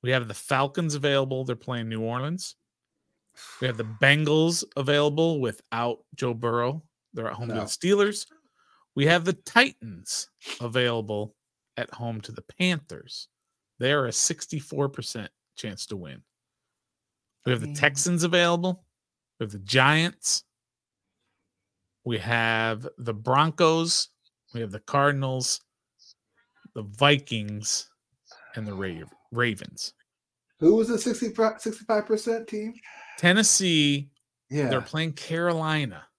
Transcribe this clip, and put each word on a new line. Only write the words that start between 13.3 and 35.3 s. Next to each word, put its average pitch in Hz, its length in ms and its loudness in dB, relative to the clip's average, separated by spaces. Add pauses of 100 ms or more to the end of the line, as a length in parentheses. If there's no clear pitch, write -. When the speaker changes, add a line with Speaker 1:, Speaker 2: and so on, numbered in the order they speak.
Speaker 1:
They 127 120 2
are 143 140 2
a 117 80 -4
sixty-four - 760 -4
percent 120 420 -10 (240)
chance - 320 -12
to 107 100 -10
win. 76 240 -14 (1200)
We 123 60 0
have 120 100 0
the 107 60 -8
Speaker 2:
I - 20 -8
mean 147 60 -8
Speaker 1:
Texans 151 480 2
available. 175 600 2 (560)
We 113 60 -4
have 101 60 -8
the 101 80 -10
Giants. 131 840 2 (1600)
We 117 140 -2
have 113 680 0 (100)
the 117 160 -6
Broncos. 160 960 2 (440)
We 117 80 -6
have 107 100 -6
the 104 80 -10
Cardinals, 135 800 0 (1120)
the 110 100 -10
Vikings, 107 1080 0 (680)
and 110 100 -6
the 104 80 -6
Ra-, 92 300 -6 (280)
Ravens. 117 640 -2 (680)
Speaker 2:
Who 175 160 8
was 220 120 4
the 233 100 -2
sixty, 226 340 -2 (280)
sixty-five 214 480 -2
percent 226 400 -2
team? 220 260 -6 (460)
Speaker 1:
Tennessee. 165 880 4 (400)
Speaker 2:
Yeah. 139 200 0
Speaker 1:
They're 127 120 0
playing 156 320 -4
Carolina. 160 880 -2 (160)